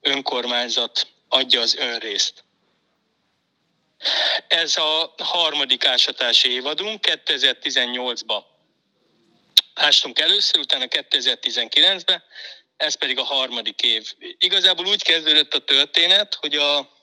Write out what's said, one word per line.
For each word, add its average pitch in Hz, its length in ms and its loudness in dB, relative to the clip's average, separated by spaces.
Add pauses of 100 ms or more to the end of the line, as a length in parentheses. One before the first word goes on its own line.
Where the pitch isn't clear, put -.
önkormányzat 123 1040 -2 (200)
adja 131 340 2
az 113 140 0
önrészt. 110 680 -4 (2000)
Ez 165 300 0
a 160 400 -2
harmadik 147 680 -2
ásatási 123 680 2
évadunk, 156 500 -4
kétezer-tizennyolcba 123 1400 -2 (1300)
ástunk - 460 2
először, 175 400 2
utána 135 280 -2
kétezer-tizenkilencbe, 156 1400 0 (540)
ez - 180 -2
pedig 127 240 -2
a 131 40 -2
harmadik 120 580 -4
év. 110 300 0 (260)
Igazából 185 480 2
úgy 196 180 -2
kezdődött 156 500 2
a 139 100 -2
történet, 170 760 2
hogy 147 160 -4
a 143 340 -2 (140)